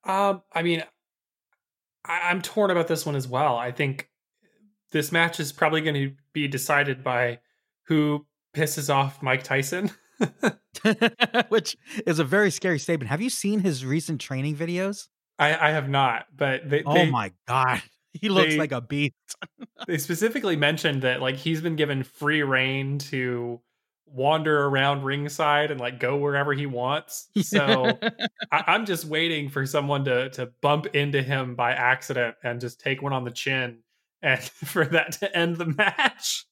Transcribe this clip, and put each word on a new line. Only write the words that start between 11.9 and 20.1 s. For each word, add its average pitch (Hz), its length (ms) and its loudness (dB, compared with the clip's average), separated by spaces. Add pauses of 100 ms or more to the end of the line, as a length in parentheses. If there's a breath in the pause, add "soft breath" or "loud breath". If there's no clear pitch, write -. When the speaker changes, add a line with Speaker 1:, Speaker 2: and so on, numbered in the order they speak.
Speaker 2:
is 160 140 2
a 160 40 4
very 185 280 4
scary 170 280 0
statement. 139 300 -2
Have 151 120 -2
you 247 80 -2
seen 208 320 0
his 143 240 0
recent 151 360 -2
training 139 340 -4
videos? 175 520 -4 (300)
Speaker 1:
I, 151 320 4
I - 20 4
have 143 180 0
not, 135 360 2 (100)
but 139 340 0
they, 147 160 2
Speaker 2:
Oh 147 80 0
Speaker 1:
they, 170 160 6
Speaker 2:
my 107 220 0 (160)
God. 127 400 2
<laughs> - 40 -20 (200)
He 208 160 -6
looks 185 260 4
Speaker 1:
they, 151 40 2
Speaker 2:
like 151 140 0
a 123 100 -4
beast. 143 320 -2 (340)
<laughs> - 400 -16
Speaker 1:
they 170 120 -2
specifically 202 560 -2